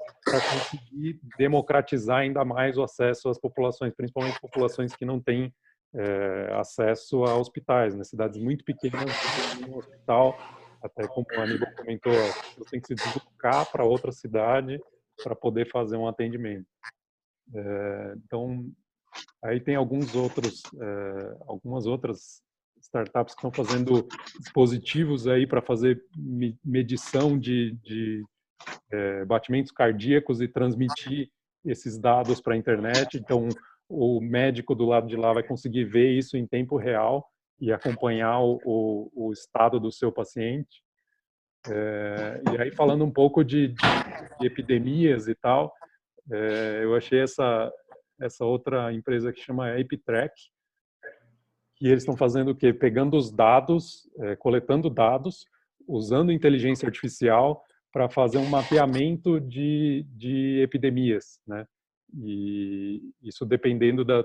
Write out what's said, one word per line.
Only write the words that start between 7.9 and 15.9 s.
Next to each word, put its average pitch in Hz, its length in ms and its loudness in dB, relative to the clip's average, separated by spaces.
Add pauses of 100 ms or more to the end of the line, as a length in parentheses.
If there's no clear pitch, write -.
né? 101 80 -8
Cidades 107 400 -6
muito 143 220 -2
pequenas, 131 400 -6
não 123 500 -4
tem 123 80 -12
nenhum 131 160 -12
hospital, 127 580 2 (460)
até 107 240 -8
como 127 240 -6
o 113 100 -4
Aníbal 110 360 -4
comentou, 117 360 -4
você 110 580 -2
tem 123 100 -6
que - 80 -12
se 127 60 -6
deslocar 127 760 -2
pra 127 140 0
outra 123 260 2
cidade 127 720 -2 (420)
pra 117 140 -8
poder 117 340 -2
fazer 113 260 -4